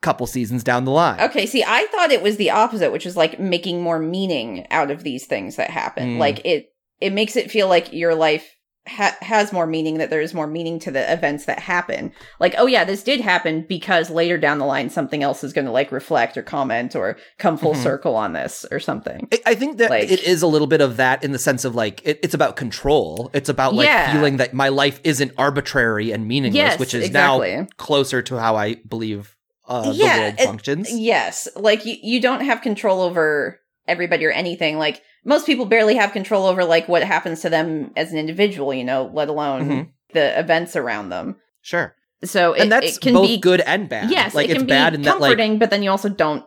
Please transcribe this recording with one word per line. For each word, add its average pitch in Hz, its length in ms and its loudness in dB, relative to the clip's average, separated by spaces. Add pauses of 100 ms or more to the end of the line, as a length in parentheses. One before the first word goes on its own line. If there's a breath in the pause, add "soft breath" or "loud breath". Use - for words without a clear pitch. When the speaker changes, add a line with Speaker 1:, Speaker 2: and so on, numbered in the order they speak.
Speaker 1:
couple 131 260 -2
seasons 120 380 -4
down 123 220 2
the 131 60 -2
line. 151 280 2
Speaker 2:
Okay, 208 240 0
see, - 220 0
I 247 220 2
thought 359 240 2
it 214 100 2
was 208 160 0
the 185 120 2
opposite, 214 420 2
which 165 120 -6
is, 180 120 -8
like, 160 220 0
making 180 440 -4
more 170 160 -2
meaning 160 720 -4
out 147 200 0
of 147 120 -8
these 127 240 -8
things 98 300 -6
that - 140 -4
happen. - 460 -6
Speaker 1:
Mm. - 20 -4
Speaker 2:
Like, 143 280 0
it, 160 220 -2 (320)
it 196 120 -2
makes 214 240 -2
it - 140 -2
feel 202 180 0
like 175 240 2
your 165 220 0
life 156 340 0 (380)
ha-, - 360 -2
has 208 300 0
more 175 140 0
meaning, 160 320 -2
that 160 100 -2
there 156 120 0
is 165 140 -4
more 156 120 -4
meaning 165 320 -6
to 165 140 -10
the 135 200 0
events 147 340 -2
that - 120 -4
happen. - 540 -4 (260 loud breath)
Like, 180 200 2
oh 240 80 6
yeah, 240 180 4
this 196 180 -4
did 269 180 0
happen 165 480 0
because 170 400 0
later 170 300 0
down 151 220 2
the 135 60 -2
line, 135 220 -2
something 151 360 -4
else 139 180 -2
is 139 100 -8
gonna, 135 200 -2
like, 135 180 0
reflect 131 460 -2
or 131 80 -8
comment 123 500 -4
or 110 220 -4 (220 loud breath)
come 160 200 0
full 151 140 0
Speaker 1:
Mm-hmm. 139 100 -2
Speaker 2:
circle 135 320 -2
on 104 200 -2
this - 360 -8
or 143 80 -4
something. - 540 -8
Speaker 1:
I, - 140 0
I 233 100 4
think 262 220 -6
that 226 120 4
Speaker 2:
Like 110 200 2
Speaker 1:
it 185 120 2
is 170 200 2
a 175 40 4
little 151 220 4
bit 156 120 4
of 127 180 2
that 131 260 2
in 139 80 -2
the 127 80 -4
sense 135 240 0
of, 123 100 -4
like, 110 300 -2
it, 151 180 -2
it's 180 120 -2
about 143 200 2
control. 117 800 -2
It's 139 140 -2
about, - 260 2
like, 285 140 4
Speaker 2:
Yeah. 180 240 4
Speaker 1:
feeling 147 240 4
that 127 180 0
my 135 140 2
life 139 340 2
isn't 139 340 0
arbitrary 123 760 0
and 107 160 -4
meaningless, 139 280 0
Speaker 2:
Yes, 285 220 2
Speaker 1:
which 127 160 -4
is 120 160 -2
now 143 300 4
Speaker 2:
exactly. 117 380 -4
Speaker 1:
closer 135 440 0
to 127 160 -6
how 113 180 2
I 107 200 -2 (120)
believe, 110 460 -8 (340)
uh, 123 260 -2
Speaker 2:
Yeah, - 220 4
Speaker 1:
the - 60 2
world 104 160 -2
Speaker 2:
it 262 80 4
Speaker 1:
functions. 139 440 -4
Speaker 2:
Yes, 214 640 -2
like, 214 300 2
you, 233 180 -8
you 226 200 0
don't 254 180 0
have 262 220 -2
control 196 400 0
over 156 580 0 (260)
everybody 170 380 0
or 156 60 4
anything. 160 480 -2
Like, 151 240 -2 (240 soft breath)
most - 180 2
people 254 220 0
barely 214 300 6
have 208 180 0
control 196 320 0
over, 185 180 2
like, 165 240 2
what 175 140 4
happens 165 400 -2
to 175 80 -2
them 160 460 -2
as 160 160 -4
an 160 60 -4
individual, 160 540 -2
you 131 120 -4
know, 131 280 -2
let 147 160 -2
alone 147 400 -2
Speaker 1:
Mm-hmm. 143 220 -4 (240)
Speaker 2:
the 151 260 2
events 165 340 0
around 110 360 -4
them. 90 260 -6 (240)
Speaker 1:
Sure. - 340 -6 (300)
Speaker 2:
So 175 300 2
it, - 80 2
Speaker 1:
And 208 100 4
that's 226 240 2
Speaker 2:
it - 60 -10
can 247 100 4
Speaker 1:
both 196 160 8
Speaker 2:
be - 80 0
Speaker 1:
good 180 240 4
and 170 300 -2
bad. 110 200 -4
Speaker 2:
Yes, 208 240 0
Speaker 1:
Like, 147 140 2
Speaker 2:
it 170 40 2
Speaker 1:
it's 147 80 2
Speaker 2:
can 131 80 -2
Speaker 1:
bad 147 240 4
Speaker 2:
be - 40 -6
Speaker 1:
in 147 60 -4
that, 349 180 2
like - 120 4
Speaker 2:
comforting, 214 260 2
but 226 100 4
then 202 140 0
you 196 80 0
also 196 180 0
don't 156 380 -2